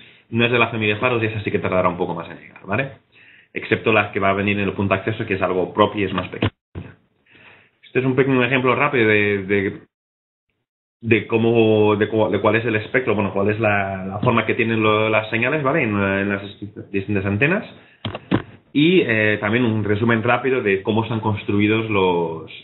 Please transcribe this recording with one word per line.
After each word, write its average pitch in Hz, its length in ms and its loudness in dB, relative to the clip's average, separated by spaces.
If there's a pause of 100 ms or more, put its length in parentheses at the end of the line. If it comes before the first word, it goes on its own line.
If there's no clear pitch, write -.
(280)
no 113 160 0
es 120 80 0
de 123 60 2
la 113 100 2
familia 107 280 -2
Faros 120 260 0
y 113 40 2
esa 107 140 -4
sí 101 100 -4
que 92 100 0
tardará 92 280 0
un 87 80 -2
poco 87 180 -4
más 85 160 -10
en 76 80 -16
llegar, - 280 -20
¿vale? 131 240 -4 (640)
Excepto - 380 -2
la 104 200 0
que 104 80 -6
va 98 100 2
a 95 40 0
venir 101 240 0
en 101 60 -2
el 92 80 -2
punto 98 200 -2
de 95 80 0
acceso, 113 240 -4
que 98 100 -4
es 90 80 -4
algo 90 300 -2
propio 104 300 0
y - 20 0
es 92 80 -4
más 90 160 -4
pequeña. - 240 -4 (1300)
Este - 160 -4
es 127 40 0
un 131 120 0
pequeño 131 280 4
ejemplo 127 300 2
rápido 131 340 2
de, 104 360 2
de, 98 280 0 (1300)
de 113 280 0
cómo, 110 680 4
de 101 140 0
cómo, 110 200 0
de 98 120 -2
cuál 107 160 2
es 113 100 -2
el 110 80 0
espectro, 107 400 -2
bueno, 98 180 -2
cuál 98 180 0
es 104 100 -2
la, 98 440 -2
la 98 140 -8
forma 117 260 2
que 110 100 -2
tienen 113 280 0
lo, 107 260 2
las 110 220 -2
señales, 127 320 -2
¿vale? 143 220 0
En, 104 120 -2
en 98 320 0
las 101 140 -4
distintas, 101 480 -16
distintas 98 340 -4
antenas. 139 400 0 (1120)
Y, 165 300 6
eh, 107 340 2
también 113 240 0
un 110 200 0
resumen 107 400 2
rápido 123 360 0
de 98 220 0
cómo 110 220 0
están 110 160 -4
construidos 104 680 0
los, 85 600 0 (140)